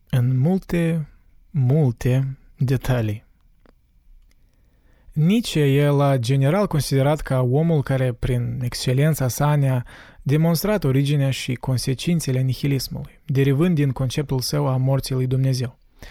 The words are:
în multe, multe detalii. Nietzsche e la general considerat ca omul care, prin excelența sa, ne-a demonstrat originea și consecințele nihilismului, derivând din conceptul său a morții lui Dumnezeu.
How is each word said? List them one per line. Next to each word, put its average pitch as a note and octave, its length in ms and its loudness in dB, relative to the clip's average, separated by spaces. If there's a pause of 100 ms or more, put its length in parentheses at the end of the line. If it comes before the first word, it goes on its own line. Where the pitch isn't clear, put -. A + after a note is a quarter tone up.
(100)
în B2+ 280 0
multe, E3 720 0 (420)
multe C3 880 0 (180)
detalii. A#2+ 680 -2 (1900)
Nietzsche F3 480 2
e C#3+ 280 4
la C#3+ 280 2
general C3+ 500 2
considerat C#3+ 540 0
ca C3 200 -2
omul C#3+ 420 2
care, C3 300 0
prin A#2+ 500 -4
excelența C3 640 0
sa, D3 260 0
ne-a C3 300 0 (380)
demonstrat E3 640 0
originea C#3 460 2
și B2+ 240 -6
consecințele C3 880 -2
nihilismului, C3 840 -4
derivând C#3 500 2
din D3 160 2
conceptul C3+ 500 -4
său D3 260 -2
a C3 100 0
morții C3 380 0
lui B2+ 120 0
Dumnezeu. C3 520 -2 (320)